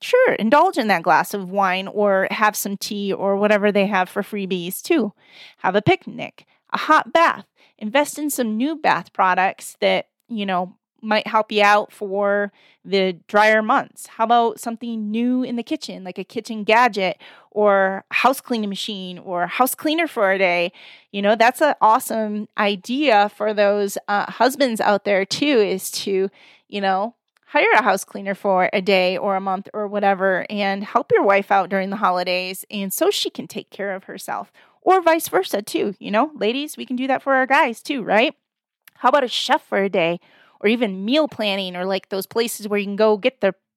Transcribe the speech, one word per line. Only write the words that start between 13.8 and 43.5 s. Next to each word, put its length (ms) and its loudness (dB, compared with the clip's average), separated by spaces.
How 180 -4
about 340 2
something 520 -8
new 320 0
in 140 -6
the 60 -6
kitchen, 400 -8
like 160 -12
a 60 -10
kitchen 400 -10
gadget 540 2
or 600 2
a 40 -10
house 260 2
cleaning 300 -6
machine 480 -10
or 240 -6
a 40 0
house 280 0
cleaner 340 -2
for 240 2
a 60 0
day? 340 2
You 100 -4
know, 140 4
that's 240 4
an 200 4
awesome 760 0
idea 720 2
for 240 -4
those, 460 0
uh, 240 -2
husbands 480 0
out 240 2
there 200 2
too, 220 -4
is 460 0
to, 380 -2
you 140 -8
know, 340 -2
hire 300 2
a 80 6
house 200 2
cleaner 320 -8
for 380 2
a 80 0
day 360 2
or 200 -2
a 40 -4
month 320 -6
or 140 -6
whatever 640 0
and 320 -4
help 300 -2
your 100 4
wife 300 2
out 160 2
during 220 -2
the 60 -4
holidays 760 -2
and 220 -6
so 180 0
she 200 -4
can 160 -10
take 240 -14
care 240 -8
of 100 -12
herself. 460 -12
Or 180 4
vice 280 2
versa 340 -2
too, 380 -4
you 100 -10
know? 240 0
Ladies, 420 -4
we 100 -12
can 100 -6
do 100 -4
that 160 -2
for 120 0
our 120 2
guys 360 0
too, 200 -6
right? 320 2
How 160 0
about 140 2
a 40 -4
chef 340 0
for 160 -2
a 100 0
day 300 0
or 100 -2
even 360 -2
meal 240 2
planning 480 -4
or, 80 -6
like, 240 -4
those 160 -6
places 420 -4
where 120 -2
you 80 -2
can 100 -6
go 220 4
get 240 -2
the 120 0